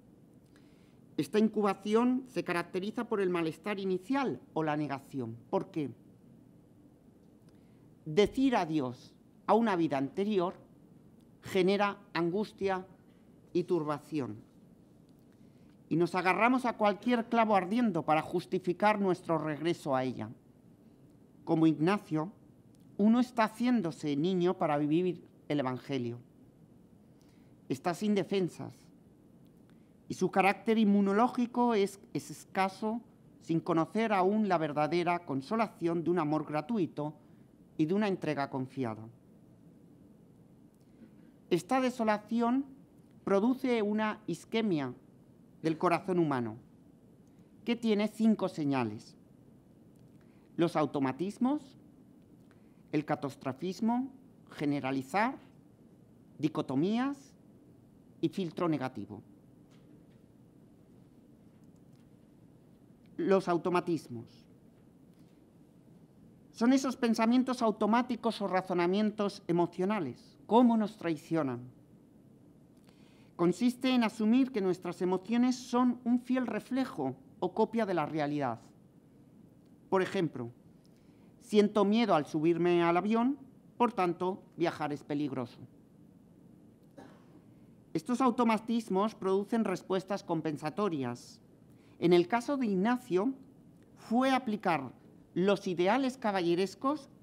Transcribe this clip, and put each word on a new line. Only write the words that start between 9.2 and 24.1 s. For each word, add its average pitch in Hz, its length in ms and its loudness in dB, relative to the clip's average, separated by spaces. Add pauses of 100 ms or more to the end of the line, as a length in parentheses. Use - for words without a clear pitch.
a 185 80 4
una 220 220 4
vida 156 220 0
anterior 185 580 -2 (840)
genera 196 580 0 (140)
angustia 185 720 -2 (680)
y 175 140 0
turbación. 147 720 -4 (1500)
Y 147 80 0
nos 170 180 0
agarramos 196 500 2
a 226 120 -2
cualquier 220 520 0
clavo 220 260 4
ardiendo 190 480 0
para 156 200 2
justificar 185 760 0
nuestro 175 380 0
regreso 156 580 -2
a 131 80 0
ella. 113 280 -6 (1120)
Como 160 240 4
Ignacio, 160 640 0 (640)
uno 220 220 6
está 240 240 0
haciéndose 208 720 0